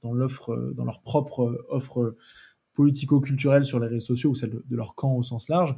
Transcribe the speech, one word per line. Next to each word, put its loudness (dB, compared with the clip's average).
dans -6
l'offre, -2
euh, -4
dans -4
leur -8
propre, 0
euh, -4
offre, -4
euh, 0
politico-culturelle 4
sur -2
les 0
réseaux -2
sociaux 2
ou 0
celle -4
de, -8
de -4
leur -6
camp 0
au 0
sens -6
large, 2